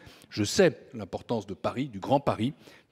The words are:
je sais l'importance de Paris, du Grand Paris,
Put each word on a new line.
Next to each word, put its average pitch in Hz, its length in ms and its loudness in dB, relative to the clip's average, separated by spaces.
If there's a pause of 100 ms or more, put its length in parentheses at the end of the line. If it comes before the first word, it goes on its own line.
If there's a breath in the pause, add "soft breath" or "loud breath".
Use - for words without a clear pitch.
(280 loud breath)
je 107 160 -2
sais 156 340 4 (140)
l'importance 107 540 -6
de 95 80 -8
Paris, 110 340 -4
du 101 100 -12
Grand 104 220 2
Paris, 110 320 0 (400 loud breath)